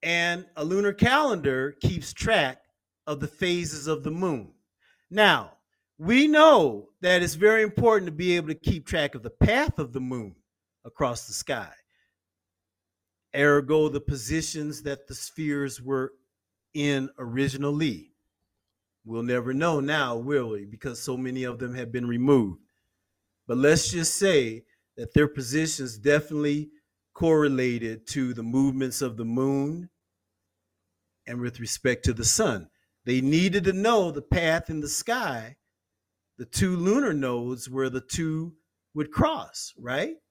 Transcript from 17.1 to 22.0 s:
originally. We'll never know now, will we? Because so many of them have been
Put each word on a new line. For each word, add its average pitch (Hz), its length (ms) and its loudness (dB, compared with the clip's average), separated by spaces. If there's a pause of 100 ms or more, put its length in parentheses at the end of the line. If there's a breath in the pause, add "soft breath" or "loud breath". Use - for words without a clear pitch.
originally. 135 960 -4 (920)
We'll 113 180 -6
never 123 300 -2
know 156 260 0
now, 139 380 -2
will 127 320 -2
we? 101 160 -8
Because 117 360 -12
so 131 160 -6
many 127 260 -6
of 120 160 -8
them 123 160 -8
have 120 160 -10
been 123 160 -4